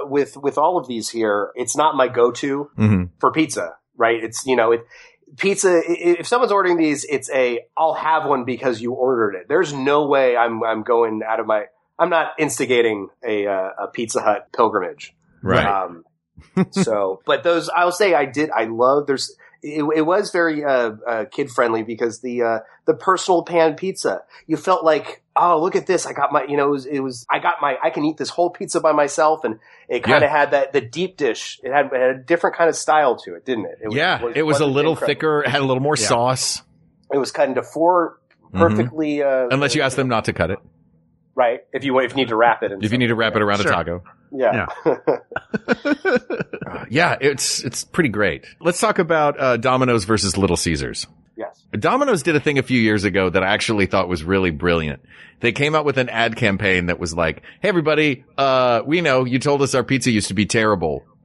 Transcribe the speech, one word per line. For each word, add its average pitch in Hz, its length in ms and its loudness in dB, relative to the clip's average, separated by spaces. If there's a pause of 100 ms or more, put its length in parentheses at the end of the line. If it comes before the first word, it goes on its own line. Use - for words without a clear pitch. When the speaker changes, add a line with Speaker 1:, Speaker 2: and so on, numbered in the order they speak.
Speaker 1:
with, 139 320 -2
with 139 200 -6
all 170 220 2
of 143 80 -6
these 117 240 -6
here, 104 460 -2
it's 123 200 -6
not 151 200 2
my 131 100 4
go-to 123 720 -2
Speaker 2:
Mm-hmm. 107 260 2 (140)
Speaker 1:
for 135 140 2
pizza, 110 420 -2 (220)
right? 117 260 2
It's, 113 240 -10
you 131 80 2
know, 113 160 4
it, 117 160 0 (500)
pizza, 196 420 0
i-, - 20 -
i-, 175 400 0
if 156 80 -10
someone's 247 240 2
ordering 185 240 2
these, 151 340 0
it's 131 200 -4
a, 123 340 0 (120)
"I'll 156 180 0
have 156 300 0
one 135 200 0
because 123 360 -4
you 120 120 -6
ordered 123 420 0
it." 92 140 -12
There's 156 240 0
no 143 340 2
way 135 300 2
I'm, 117 260 0
I'm 110 220 -2
going 113 440 0
out 113 120 -2
of 110 60 -6
my, 107 180 0 (340)
I'm 170 100 2
not 165 200 0 (100)
instigating 120 680 0 (180)
a, 104 220 -2
uh, 95 220 -2 (120)
a 98 60 -6
Pizza 113 320 -6
Hut 104 260 0 (100)
pilgrimage. 104 560 -2 (300)
Speaker 2:
Right. 85 240 2
Speaker 1:
Um, 92 380 -4 (340)
<laughs> - 320 -4
so, 104 560 -2
but - 160 0
those, 170 260 0
I'll 175 220 2
say 180 240 2
I 147 120 2
did, 147 260 -2
I 110 140 0
love, 127 420 2
there's, 135 260 -4 (280)
it, 147 220 -6 (120)
it 156 60 4
was 180 280 0
very, 160 340 0
uh, 127 280 2 (140)
uh, 113 240 -2
kid-friendly 120 520 -2
because 113 380 -6
the, 123 220 -4
uh, 113 160 0 (280)
the 160 80 4
personal 175 500 0
pan 165 300 2
pizza, 160 480 -4 (240)
you 156 100 -2
felt 170 280 0
like, 151 380 0 (140)
"Oh, 165 240 4
look 185 160 0
at 180 100 -4
this! 175 200 0
I 135 80 -8
got 143 180 0
my," 143 120 0
you 143 120 -4
know, 143 120 2
it - 20 2
was, 135 160 -4
it 143 140 -4
was, 127 300 -8
"I 147 100 0
got 175 200 0
my, 143 220 0
I 165 80 0
can 151 140 -2
eat 160 120 -2
this - 140 -6
whole 175 200 0
pizza 175 300 -4
by 156 120 4
myself." 151 520 2
And 110 140 -4 (300)
it 123 140 -2
kinda 143 200 4
Speaker 2:
Yeah. 143 80 4
Speaker 1:
had 143 220 2
that, 135 200 0
the 143 80 0
deep 156 380 -6
dish. - 440 -4
It 127 100 -6
had, 139 140 2
it 131 140 -2
had 127 100 4
a 131 80 -4
different 170 380 0
kind 170 140 4
of 143 60 -2
style 151 400 2
to - 180 -14
it, 85 100 -18
didn't 113 220 -4
it? 82 160 -14
It 110 60 -8
was, 110 80 -4
Speaker 2:
Yeah, 156 260 0
Speaker 1:
was, 117 140 -4
Speaker 2:
it 151 60 2
was 151 180 2
a 156 40 2
Speaker 1:
wasn't 139 120 2
Speaker 2:
little 151 160 4
Speaker 1:
incredible. 139 220 -4
Speaker 2:
thicker, 151 340 0
had 143 120 0
a 139 40 0
little 131 180 0
more 147 160 0
Speaker 3:
Yeah. - 80 -2
Speaker 2:
sauce. 127 560 0 (500)
Speaker 1:
It 139 60 0
was 127 140 -2
cut 147 160 2
into 127 140 -2
four 165 560 0 (280)
Speaker 2:
Mm-hmm. 92 120 -8
Speaker 1:
perfectly, 143 640 2
uh, 131 280 2
Speaker 2:
Unless 139 260 2
you 151 60 2
ask 131 140 0
them 135 120 0
not 113 160 0
to - 80 -2
cut 85 180 0
it. 98 80 -4 (800)
Speaker 1:
Right. 123 240 2 (120)
If 131 120 -6
you, 131 160 0
if 120 120 0
you 131 40 -12
need 131 120 0
to 113 80 -2
wrap 113 280 4
it. 101 80 -4
And 98 120 -8
Speaker 2:
If 104 80 -2
you 123 60 0
need 123 100 2
to 117 60 0
wrap 110 220 0
it 107 60 4
around 101 180 2
Speaker 3:
Sure. 101 100 0
Speaker 2:
a 117 40 2
taco. 85 280 -2 (300)
Speaker 1:
Yeah. 120 340 0 (200)
Speaker 3:
Yeah. 139 100 2
Speaker 1:
<laughs> 135 200 -2 (1500)
Speaker 2:
Uh, - 220 -12
yeah, 147 320 2
it's, - 440 -2
it's - 200 -8
pretty 160 260 0
great. 95 340 -2 (160)
Let's 170 200 -2
talk 214 180 2
about, 151 420 0
uh, 127 160 2
Domino's 123 480 2
versus 101 320 0
Little 95 200 2
Caesars. 69 500 -4 (300)
Speaker 1:
Yes. - 360 -14
Speaker 2:
Domino's 190 500 0
did 160 140 2
a 143 40 0
thing 143 180 0
a - 40 2
few 127 180 0
years 107 240 2
ago 95 260 2
that 92 120 2
I 92 60 0
actually 104 380 0
thought 92 220 0
was 87 140 -4
really 92 280 2
brilliant. 80 500 0 (400)
They 117 120 0
came 147 220 0
out 156 100 0
with 139 140 0
an 127 120 0
ad 113 260 0
campaign 95 500 2
that 85 140 -2
was 82 140 -6
like, 82 280 -2 (180)
"Hey, 185 100 0
everybody, 151 540 0 (120)
uh, 127 480 2
we 160 160 0
know 131 240 2
you 127 140 0
told 143 240 2
us 131 120 0
our 127 80 2
pizza 127 280 0
used 104 180 0
to 101 60 -6
be 101 120 2
terrible." 87 580 0 (200)